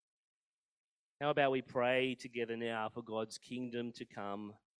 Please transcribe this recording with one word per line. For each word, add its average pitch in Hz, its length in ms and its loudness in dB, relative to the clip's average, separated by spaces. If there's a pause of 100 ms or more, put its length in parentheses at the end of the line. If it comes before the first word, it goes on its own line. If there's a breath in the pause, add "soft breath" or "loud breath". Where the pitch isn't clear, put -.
(1200)
How 143 80 2
about 147 220 6
we 135 100 2
pray 127 580 2
together 117 380 -4
now 113 320 0
for 120 140 -8
God's 110 340 -4
kingdom 120 560 -6
to - 140 -10
come 101 480 -6 (260)